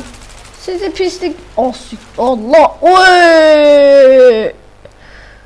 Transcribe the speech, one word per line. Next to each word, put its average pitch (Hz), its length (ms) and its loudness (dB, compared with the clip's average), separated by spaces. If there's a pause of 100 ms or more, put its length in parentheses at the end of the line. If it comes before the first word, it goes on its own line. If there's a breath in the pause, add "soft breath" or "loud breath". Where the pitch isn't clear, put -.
(600)
sizi 370 320 -12
pislik. 349 440 -8 (200)
Oh, 247 160 -4
sik-, - 460 -18
Allah. 247 640 -2
Oy. 294 1700 2 (920 soft breath)